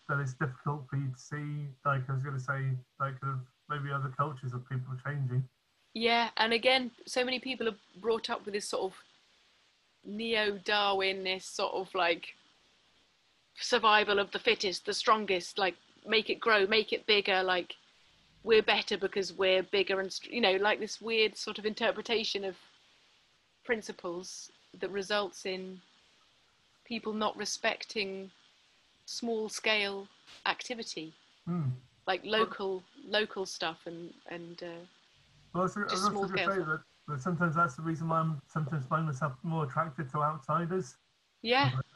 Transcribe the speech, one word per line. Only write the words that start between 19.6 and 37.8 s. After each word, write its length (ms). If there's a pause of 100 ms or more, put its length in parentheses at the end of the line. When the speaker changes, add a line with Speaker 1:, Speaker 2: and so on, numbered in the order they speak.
Speaker 2:
bigger 360
and, 140
str-, 180
you 100
know, 140
like, 240
this 220
weird 360
sort 220
of 60
interpretation 800
of 100 (1080)
principles 880 (280)
that 100
results 560
in 360 (1040)
people 280
not 240
respecting 920 (760)
small-scale 1040 (380)
activity, 680 (320)
Speaker 1:
Hmm. 240 (380)
Speaker 2:
like 160
local, 600 (240)
local 380
stuff 400
and, 280 (160)
and, 340
uh, 220 (680)
Speaker 1:
Well, 80
I 20
was, 140
I 40
was 100
Speaker 2:
just 120
Speaker 1:
also 80
Speaker 2:
small 140
Speaker 1:
gonna 120
Speaker 2:
scale 120
Speaker 1:
say 60
Speaker 2:
stuff. 120
Speaker 1:
that, 140 (320)
that 80
sometimes 340
that's 200
the 60